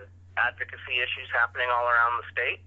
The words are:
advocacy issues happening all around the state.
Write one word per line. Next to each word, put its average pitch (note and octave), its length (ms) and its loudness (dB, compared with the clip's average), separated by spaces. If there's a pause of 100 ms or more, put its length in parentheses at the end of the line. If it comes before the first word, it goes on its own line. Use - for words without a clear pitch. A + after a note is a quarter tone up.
(380)
advocacy B2 600 -2
issues B2 360 -4
happening A#2+ 360 0
all A#2+ 160 2
around A#2+ 360 4
the - 100 -12
state. B2+ 360 -2